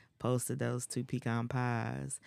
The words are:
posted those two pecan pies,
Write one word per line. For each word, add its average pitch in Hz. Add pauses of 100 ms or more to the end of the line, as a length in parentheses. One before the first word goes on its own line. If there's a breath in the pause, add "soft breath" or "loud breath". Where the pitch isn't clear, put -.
(200 soft breath)
posted 123
those 120
two 123
pecan 120
pies, 123